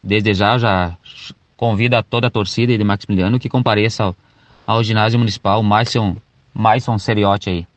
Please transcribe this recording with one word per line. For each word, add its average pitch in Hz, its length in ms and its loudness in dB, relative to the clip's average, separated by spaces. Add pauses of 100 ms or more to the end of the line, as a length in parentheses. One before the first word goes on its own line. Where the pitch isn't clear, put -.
Desde 104 300 0
já, 104 240 2
já 92 400 0 (600)
convido 117 380 0
a 110 80 2
toda 123 240 -2
a 117 40 -2
torcida 113 400 -2
aí 117 60 2
de 104 60 0
Maximiliano 101 560 0
que 123 100 -8
compareça 110 540 0
ao, 92 120 -2 (500)
ao 113 180 0
ginásio 110 360 2
municipal, 104 440 0
Maison, 107 520 0 (380)
Maison 113 440 0
Seriote 101 520 0
aí. 87 280 -6